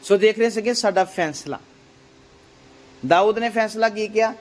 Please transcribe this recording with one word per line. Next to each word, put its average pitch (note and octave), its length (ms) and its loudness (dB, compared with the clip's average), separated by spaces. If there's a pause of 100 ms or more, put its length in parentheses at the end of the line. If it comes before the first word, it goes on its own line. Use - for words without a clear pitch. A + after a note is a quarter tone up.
ਸੋ G3 140 2
ਦੇਖ G#3+ 220 2
ਰਹੇ A3+ 100 2
ਸੀਗੇ A3 240 -2
ਸਾਡਾ G3 300 0
ਫੈਸਲਾ। D3+ 560 -6 (1500)
ਦਾਊਦ G3+ 320 4
ਨੇ A#3 100 -2
ਫੈਸਲਾ A3 400 0
ਕੀ G#3+ 180 -6
ਕਿਹਾ, A3 340 0